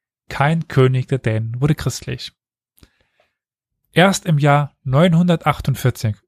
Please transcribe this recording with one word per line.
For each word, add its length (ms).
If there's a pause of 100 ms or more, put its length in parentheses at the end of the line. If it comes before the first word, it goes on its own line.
(300)
Kein 380
König 400
der 120
Dänen 420
wurde 140
christlich. 580 (1600)
Erst 340
im 140
Jahr 440
neunhundertachtundvierzig, 1300 (100)